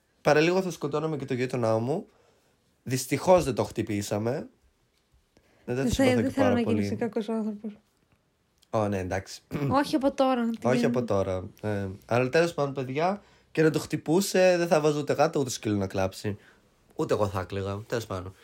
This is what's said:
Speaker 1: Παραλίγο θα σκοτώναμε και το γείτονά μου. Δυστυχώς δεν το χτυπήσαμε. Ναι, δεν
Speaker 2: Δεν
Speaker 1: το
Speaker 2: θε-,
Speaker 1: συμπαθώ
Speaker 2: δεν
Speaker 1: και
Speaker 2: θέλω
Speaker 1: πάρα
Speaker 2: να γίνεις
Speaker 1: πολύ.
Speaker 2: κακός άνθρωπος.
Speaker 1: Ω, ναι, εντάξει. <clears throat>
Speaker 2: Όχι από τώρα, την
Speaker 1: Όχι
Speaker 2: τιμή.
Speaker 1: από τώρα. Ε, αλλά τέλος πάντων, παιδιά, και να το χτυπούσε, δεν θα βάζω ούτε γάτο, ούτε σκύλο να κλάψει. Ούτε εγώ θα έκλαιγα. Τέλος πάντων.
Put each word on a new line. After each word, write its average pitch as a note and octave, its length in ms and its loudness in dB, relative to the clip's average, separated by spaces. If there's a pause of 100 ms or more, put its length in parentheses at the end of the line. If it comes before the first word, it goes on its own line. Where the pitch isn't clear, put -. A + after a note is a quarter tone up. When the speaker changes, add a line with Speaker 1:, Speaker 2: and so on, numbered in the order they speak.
(200)
Speaker 1:
Παραλίγο D#3+ 420 4
θα F3+ 80 -2
σκοτώναμε D#3 460 -4
και C3 80 -8
το C3 100 -4
γείτονά A#2+ 440 0
μου. C#3+ 280 -2 (760)
Δυστυχώς C#3+ 600 2
δεν B2+ 100 -2
το G#2+ 100 0
χτυπήσαμε. G#2+ 640 -4 (1300)
Ναι, - 100 -4
δεν - 20 -4
Speaker 2:
Δεν C4+ 120 0
Speaker 1:
το - 60 0
Speaker 2:
θε-, C4+ 100 2
Speaker 1:
συμπαθώ B3+ 100 4
Speaker 2:
δεν A#3 100 2
Speaker 1:
και C4+ 60 0
Speaker 2:
θέλω C4+ 180 2
Speaker 1:
πάρα B3 60 2
Speaker 2:
να A#3 160 0
γίνεις G#3+ 180 0
Speaker 1:
πολύ. G3+ 120 -6
Speaker 2:
κακός A3+ 280 -4
άνθρωπος. G#3+ 500 -6 (920)
Speaker 1:
Ω, G#2+ 180 0
ναι, G2+ 100 -2
εντάξει. F#2 440 -6 (160)
<clears throat> C#3+ 220 2
Speaker 2:
Όχι C#4+ 140 -2
από C4+ 180 2
τώρα, C4 300 0
την A3+ 200 -4
Speaker 1:
Όχι B2 180 2
Speaker 2:
τιμή. A#3+ 60 2
Speaker 1:
από A#3+ 180 0
τώρα. F#2+ 440 -2 (140)
Ε, G2+ 260 -2 (180)
αλλά B2 220 2
τέλος E3 260 2
πάντων, C#3+ 200 -2
παιδιά, C#3+ 480 -2 (300)
και D#3 100 2
να D#3 80 6
το D3+ 80 0
χτυπούσε, F#3 800 2
δεν E3+ 80 2
θα E3 140 4
βάζω D3+ 200 2
ούτε C#3 120 0
γάτο, D3 280 2
ούτε B2 100 -2
σκύλο G#2 260 -2
να G2 100 0
κλάψει. F#2+ 500 -4 (580)
Ούτε D#3 200 -2
εγώ G#2 140 2
θα F#2+ 120 -4
έκλαιγα. G2 460 -6
Τέλος A#2 200 -6
πάντων. F#2 380 -8